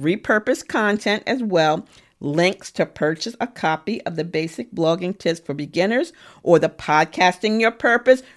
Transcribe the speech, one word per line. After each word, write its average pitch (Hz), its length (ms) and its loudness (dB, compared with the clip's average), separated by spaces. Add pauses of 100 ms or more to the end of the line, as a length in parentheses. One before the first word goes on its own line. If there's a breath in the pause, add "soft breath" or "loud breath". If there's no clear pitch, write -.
repurposed 214 680 0
content 208 580 0
as 254 160 -2
well, 165 440 0 (340 soft breath)
links 170 520 -2
to 185 140 -2
purchase 160 540 -4
a 247 60 -2
copy 160 560 -4
of 170 140 -8
the 160 80 -4
Basic 165 480 -6
Blogging 170 460 -2
Tips 165 220 -4
for - 120 -10
Beginners 190 600 -2 (300 loud breath)
or 170 160 6
the 160 100 2
Podcasting 180 920 0
Your 226 120 2
Purpose 247 500 2 (140 loud breath)